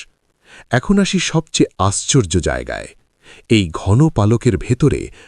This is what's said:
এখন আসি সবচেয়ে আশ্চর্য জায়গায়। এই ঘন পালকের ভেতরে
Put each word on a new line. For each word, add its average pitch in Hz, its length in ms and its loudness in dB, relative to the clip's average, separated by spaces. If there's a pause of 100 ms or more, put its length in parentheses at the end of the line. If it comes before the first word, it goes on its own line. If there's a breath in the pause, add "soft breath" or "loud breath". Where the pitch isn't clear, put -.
(720 loud breath)
এখন 196 280 0
আসি 185 220 0
সবচেয়ে - 580 -2
আশ্চর্য 98 600 0
জায়গায়। 58 500 -6 (600 soft breath)
এই 107 240 4
ঘন 101 260 0 (100)
পালকের 110 480 0
ভেতরে 110 440 0 (260 soft breath)